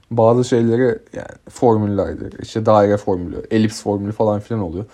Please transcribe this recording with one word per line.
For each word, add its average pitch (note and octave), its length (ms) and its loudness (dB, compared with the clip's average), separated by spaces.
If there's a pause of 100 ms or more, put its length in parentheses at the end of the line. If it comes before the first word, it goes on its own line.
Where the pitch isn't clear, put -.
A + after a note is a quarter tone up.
(100)
Bazı A#2+ 340 4
şeyleri, A#2 540 0 (140)
yani - 160 -12 (200)
formüllerdir, G#2 960 0
işte A2 240 -6
daire G#2 300 6
formülü, F#2+ 540 -6
elips A2 320 0
formülü G2+ 300 -2
falan G#2+ 280 0
filan A2 220 -6
oluyor. F2 320 -6